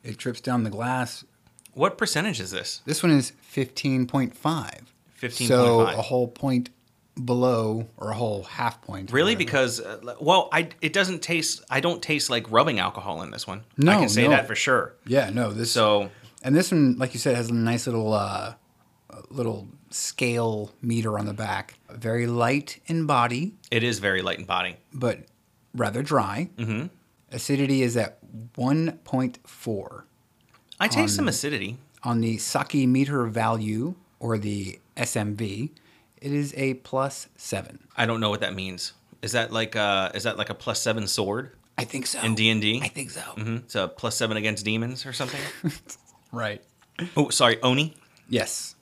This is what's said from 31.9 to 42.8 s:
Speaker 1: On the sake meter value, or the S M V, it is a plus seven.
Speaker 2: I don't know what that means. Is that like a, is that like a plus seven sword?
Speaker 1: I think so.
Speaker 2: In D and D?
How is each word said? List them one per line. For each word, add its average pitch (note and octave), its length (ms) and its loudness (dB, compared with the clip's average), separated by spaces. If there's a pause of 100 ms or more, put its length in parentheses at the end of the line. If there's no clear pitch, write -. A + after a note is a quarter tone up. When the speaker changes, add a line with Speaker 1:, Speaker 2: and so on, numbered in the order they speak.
Speaker 1:
On A#2 200 2
the A2+ 160 0
sake - 360 -2 (140)
meter C3+ 380 2
value, A2+ 680 0 (240)
or A#2 200 -2
the G2+ 400 -6 (180)
S - 180 -2
M G#2 220 -2
V, G#2+ 340 -6 (500)
it C#3+ 120 -6
is C#3+ 240 -2
a C3+ 180 0
plus C3 600 -4
seven. - 420 -8 (180)
Speaker 2:
I A#2+ 100 2
don't A2+ 140 0
know G#2+ 100 2
what G#2 100 -2
that F#2+ 140 -4
means. F#2+ 380 -8 (300)
Is G#2+ 100 -6
that A2+ 200 0
like A2 240 -2
a, G2+ 380 2
is G2+ 100 -6
that A2 140 -2
like G#2 120 -4
a G#2 40 -4
plus - 280 -4
seven A2 240 0
sword? G#2+ 460 -2 (260)
Speaker 1:
I A#2 60 -4
think - 220 -8
so. - 140 -4
Speaker 2:
In A2+ 140 2
D A2 160 6
and A2 100 2
D? G#2+ 220 0